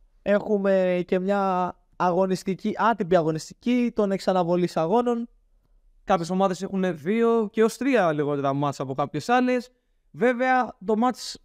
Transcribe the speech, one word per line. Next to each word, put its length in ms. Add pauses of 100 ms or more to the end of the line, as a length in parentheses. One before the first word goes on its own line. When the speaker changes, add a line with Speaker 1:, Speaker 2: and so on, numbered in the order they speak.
(220)
Speaker 1:
έχουμε 840
και 120
μια 560 (220)
αγωνιστική, 800
άτυπη 400
αγωνιστική 760
των 180
εξαναβολής 640
αγώνων. 520 (760)
Speaker 2:
Κάποιες 260
ομάδες 320
έχουν 360
δύο 540
και 120
ως 120
τρία 360
λιγότερα 400
μάτς 280
από 140
κάποιες 340
άλλες. 420 (400)
Βέβαια, 760
το 120
μάτς 480